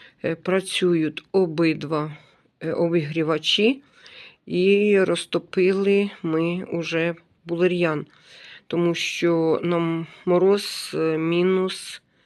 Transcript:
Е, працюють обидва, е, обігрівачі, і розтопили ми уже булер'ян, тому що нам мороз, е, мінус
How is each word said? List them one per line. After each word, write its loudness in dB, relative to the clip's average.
Е, -2
працюють -2
обидва, 0
е, -6
обігрівачі, 0
і 4
розтопили 0
ми -2
уже -4
булер'ян, 0
тому 0
що 0
нам -2
мороз, 2
е, 0
мінус -2